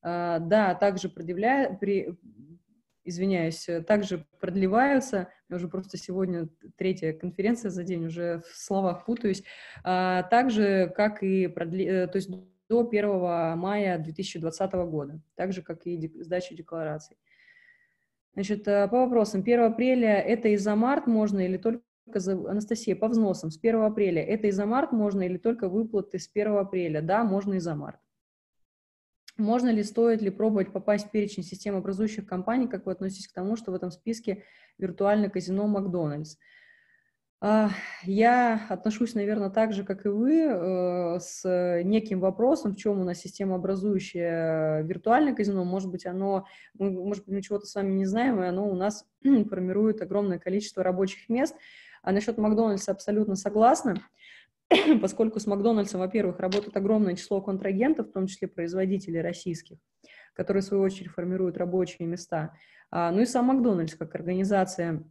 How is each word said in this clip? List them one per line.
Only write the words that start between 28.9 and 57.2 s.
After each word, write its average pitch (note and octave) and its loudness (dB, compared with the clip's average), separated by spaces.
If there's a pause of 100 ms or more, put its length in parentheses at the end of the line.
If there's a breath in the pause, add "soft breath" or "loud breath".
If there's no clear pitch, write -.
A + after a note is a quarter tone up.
Можно A#3+ 2
ли, G#3+ 2
стоит A3+ 2
ли G3 0
пробовать G#3+ 0
попасть G#3 0
в - -20
перечень G3+ -2
системообразующих G3 -4
компаний? A3+ -2
Как - -8
вы F#3+ -4
относитесь F#3+ -8
к - -20
тому, G3 -4
что A3 -8
в - -4
этом F3+ -6
списке A3 -6 (340 loud breath)
виртуальное G3+ 2
казино F#3+ -2
«Макдональдс»? E3+ -2 (1040 soft breath)
А, G#3+ 4 (320 loud breath)
я A3+ 4
отношусь, G#3+ -2
наверно, G#3 0
так A3 2
же, G3 -4
как G3 -6
и G#3 2
вы, C4 4
э, F3+ 0
с F3+ -2
неким G#3 0
вопросом, G#3 2
в F#3+ -6
чем G3+ -2
у F#3 0
нас F3+ -4
системообразующее F3+ -2
виртуальное A#3+ 2
казино. G3 0
Может F#3 -4
быть, F3+ -10
оно, F#3+ -2 (280 loud breath)
мы, G3 -2
может F#3+ -4
быть, G3 -8
мы G3 -4
чего-то G3+ -6
с - -16
вами G3 0
не G3 2
знаем, G#3+ 0
и F3+ 0
оно F#3+ -2
у G3 0
нас G3 -2
<clears throat> - -20
формирует G#3 2
огромное F#3+ -2
количество F#3+ -4
рабочих F#3 -2
мест. B3 0 (460 loud breath)
А - -2
насчет G#3 0
«Макдональдса» G#3+ 2
абсолютно G#3 0
согласна, G#3+ 4 (760 loud breath)
<clears throat> D#4 6
поскольку A3 0
с G#3 -6
«Макдональдсом», G3+ 2
во-первых, F#3 0
работает F#3+ -2
огромное G3 4
число G3 -2